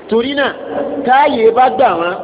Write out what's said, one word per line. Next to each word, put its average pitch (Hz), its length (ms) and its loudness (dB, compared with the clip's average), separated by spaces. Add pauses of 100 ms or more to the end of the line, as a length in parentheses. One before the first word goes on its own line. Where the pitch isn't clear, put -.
Torí 240 300 -2
náà, 277 180 -2 (480)
táàyè 262 520 2
bá 247 160 4
gbà 247 220 2
wọ́n 175 340 -2